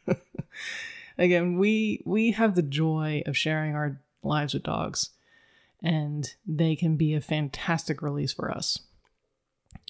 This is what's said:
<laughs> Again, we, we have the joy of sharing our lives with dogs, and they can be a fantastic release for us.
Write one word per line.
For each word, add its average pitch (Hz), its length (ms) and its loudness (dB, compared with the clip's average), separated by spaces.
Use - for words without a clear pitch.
<laughs> - 1120 -8
Again, 175 400 4
we, 214 460 2
we 220 280 2
have 214 220 2
the 180 80 4
joy 156 640 0
of 147 100 -2
sharing 156 380 0
our 147 260 -2
lives 147 320 0
with - 80 -2
dogs, - 480 -4
and 147 520 -2
they 160 300 2
can 160 200 2
be 156 180 2
a 151 60 0
fantastic 151 800 -2
release 143 300 -2
for - 180 -6
us. - 300 -4